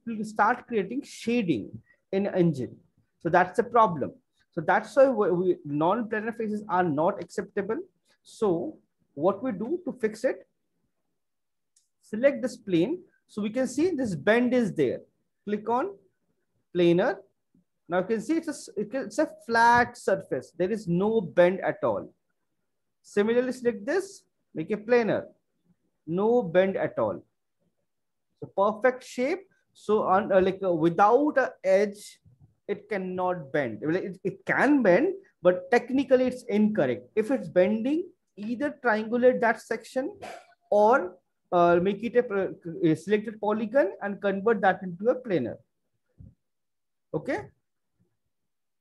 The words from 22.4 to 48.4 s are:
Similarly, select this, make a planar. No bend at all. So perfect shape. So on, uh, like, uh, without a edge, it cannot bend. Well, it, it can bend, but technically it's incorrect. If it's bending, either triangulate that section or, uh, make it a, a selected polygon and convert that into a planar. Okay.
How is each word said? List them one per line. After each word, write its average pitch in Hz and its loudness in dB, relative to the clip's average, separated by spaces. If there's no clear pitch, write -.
Similarly, 240 0
select 233 -4
this, 359 -4
make 160 -6
a 208 -4
planar. 214 0
No 208 2
bend 185 2
at 143 -4
all. 104 -2
So 139 -16
perfect 214 0
shape. 294 -6
So 208 -2
on, 180 0
uh, 190 6
like, 190 0
uh, 185 0
without 202 4
a 247 0
edge, 196 0
it - -8
cannot 185 -4
bend. 123 -2
Well, 156 -2
it, 190 -6
it - -8
can 247 2
bend, 220 4
but - 2
technically 254 2
it's 254 -4
incorrect. 202 0
If 214 0
it's 214 -2
bending, 220 2
either 208 -6
triangulate 233 2
that 226 0
section 262 -8
or, 220 4
uh, 175 6
make 202 -2
it 233 -2
a, 196 0
a 156 4
selected 214 -4
polygon 220 0
and 202 -8
convert 196 0
that 190 2
into 185 -6
a 254 2
planar. 156 -4
Okay. 269 -4